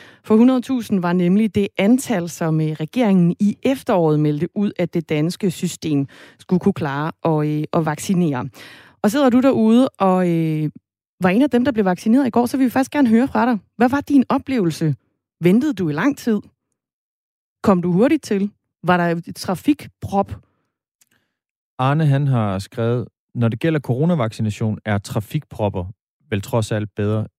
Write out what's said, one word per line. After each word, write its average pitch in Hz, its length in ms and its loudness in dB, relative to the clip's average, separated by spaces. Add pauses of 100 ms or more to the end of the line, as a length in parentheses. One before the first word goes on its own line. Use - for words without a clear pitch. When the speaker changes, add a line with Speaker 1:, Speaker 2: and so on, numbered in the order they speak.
(240)
Speaker 1:
For 214 120 2
hundrede 247 240 4
tusind 214 400 -4
var 175 120 0
nemlig 185 420 2
det 202 140 0 (100)
antal, 202 500 0
som, 160 320 -2
øh, 156 60 0
regeringen 175 760 0
i 208 220 0
efteråret 180 580 0
meldte 151 360 0
ud, 208 220 -2
at 175 160 -4
det 170 140 -4
danske 165 420 -2
system 151 560 -4 (320)
skulle - 220 -2
kunne 196 120 2
klare 147 400 -4 (120)
at, 151 240 0
øh, 151 240 -2
at 160 140 0
vaccinere. 151 640 -2 (540)
Og 214 80 2
sidder 269 200 2
du 254 100 4
derude 240 480 4
og, 185 420 0
øh, 160 400 -2 (520)
var 185 60 2
en 202 140 2
af 294 80 2
dem, 240 140 2
der 285 80 0
blev 214 120 0
vaccineret 226 420 2
i 226 40 -2
går, 240 160 0
så 285 100 -4
vil 269 80 2
vi 240 60 0
faktisk 262 200 -2
gerne 285 180 2
høre 226 200 4
fra 226 180 0
dig. 240 120 0 (180)
Hvad 240 140 4
var 285 100 -2
din 285 280 2
oplevelse? 180 680 0 (460)
Ventede 233 340 2
du 185 140 -4
i 147 40 -2
lang 214 260 -2
tid? 214 220 -2 (1200)
Kom 185 200 2
du 180 100 0
hurtigt 262 300 2
til? 202 280 -2 (340)
Var 180 120 2
der 175 80 0
et 170 320 -4
trafikprop? - 960 -4 (1500)
Speaker 2:
Arne, 143 280 2
han 139 200 2
har 107 320 0
skrevet, 117 500 -4 (260)
"Når 117 140 0
det 110 120 -4
gælder 160 200 0
coronavaccination, 117 1040 -2
er 104 140 0
trafikpropper 101 840 -6 (460)
vel 101 120 -4
trods 117 300 -4
alt 104 240 -4
bedre 107 300 -2 (120)